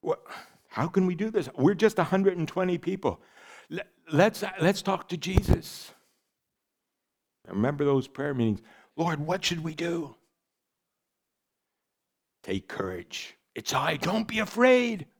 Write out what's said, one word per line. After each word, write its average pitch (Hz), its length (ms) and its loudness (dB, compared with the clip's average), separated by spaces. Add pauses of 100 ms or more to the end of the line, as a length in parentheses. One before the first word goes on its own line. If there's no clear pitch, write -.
What? - 240 -6 (420)
How 135 200 -2
can 185 180 2
we 180 80 0
do 202 160 -4
this? 220 260 -2
We're 160 200 4
just 208 240 4
a 175 40 4
hundred 190 360 2
and 156 80 0
twenty 185 320 0
people. 185 420 -2 (480)
Le-, 170 140 -8 (280)
let's, 202 320 4 (160)
let's 196 220 2
talk - 280 -2
to 180 80 -6
Jesus. 180 760 0 (1600)
I 95 40 -12
remember 139 340 0
those 135 220 2
prayer 143 260 -6
meetings. 113 260 2 (380)
"Lord, 165 220 -2
what 175 260 -4
should 170 180 -4
we 160 100 -6
do?" 170 420 -6 (2250)
"Take 95 260 -6
courage. - 680 -8 (180)
It's - 180 -6
I. 151 240 0
Don't 202 300 -2
be 220 120 -4
afraid." 233 680 4 (140)